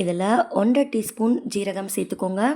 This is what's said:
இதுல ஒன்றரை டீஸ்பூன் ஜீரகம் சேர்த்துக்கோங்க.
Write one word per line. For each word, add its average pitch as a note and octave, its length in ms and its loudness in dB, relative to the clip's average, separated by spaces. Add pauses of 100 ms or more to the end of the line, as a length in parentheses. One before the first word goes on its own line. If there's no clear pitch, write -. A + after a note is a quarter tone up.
இதுல F#3 480 2
ஒன்றரை B3 460 2
டீஸ்பூன் A3 420 0 (180)
ஜீரகம் G3 400 -4
சேர்த்துக்கோங்க. F#3+ 460 -2 (140)